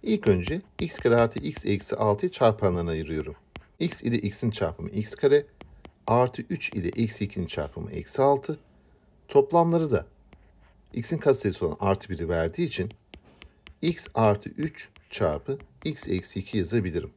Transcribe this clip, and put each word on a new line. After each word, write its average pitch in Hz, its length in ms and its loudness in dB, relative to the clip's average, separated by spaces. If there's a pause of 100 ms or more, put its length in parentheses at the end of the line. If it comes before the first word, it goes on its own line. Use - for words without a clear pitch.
İlk 214 240 0
önce 95 340 2 (180)
x - 200 -6
kare 117 160 4
artı 117 240 4
x 156 260 -6
eksi - 300 -2
altıyı 107 360 2
çarpanlarına 95 580 2
ayırıyorum. 78 460 -4 (440)
X - 240 -2
ile 120 140 0
x'in 104 340 -2
çarpımı 80 380 -4
x - 260 -4
kare, 143 300 4 (640)
artı 123 340 2
üç - 320 -6
ile 90 140 -2
eksi 110 380 -2
ikinin 92 200 -6
çarpımı - 460 -6
eksi 80 300 -4
altı. 139 380 2 (680)
Toplamları 165 640 4
da - 140 0 (880)
x'in 135 240 -2
katsayısı 104 500 2
olan 76 120 -4
artı 98 300 0
biri 85 200 -6
verdiği 85 380 0
için 95 240 -6 (920)
x 165 320 -2
artı 107 360 2
üç - 400 -8 (200)
çarpı - 480 -2 (260)
x - 240 -6
eksi 92 320 -4
iki 104 180 -6
yazabilirim. 90 600 -2